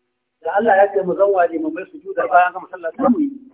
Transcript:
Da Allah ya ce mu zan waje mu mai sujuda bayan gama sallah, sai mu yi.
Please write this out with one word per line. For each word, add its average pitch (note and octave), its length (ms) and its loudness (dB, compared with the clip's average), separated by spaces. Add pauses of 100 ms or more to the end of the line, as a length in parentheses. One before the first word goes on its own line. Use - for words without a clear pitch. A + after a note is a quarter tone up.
(440)
Da E3 120 -6
Allah G#3 200 2
ya G3 180 4
ce G3 80 0
mu F3+ 140 -2
zan G3 160 2
waje F3 260 2
mu D#3+ 120 -6
mai F3 200 -10
sujuda E3+ 380 -8
bayan F3 240 4
gama F3+ 180 -14
sallah, E3+ 260 -12
sai C4 120 0
mu B3+ 120 2
yi. C#4 100 -2 (240)